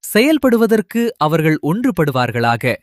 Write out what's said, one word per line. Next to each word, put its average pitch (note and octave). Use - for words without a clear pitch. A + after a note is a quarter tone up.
செயல்படுவதற்கு A#3
அவர்கள் D#3
ஒன்றுபடுவார்களாக. C3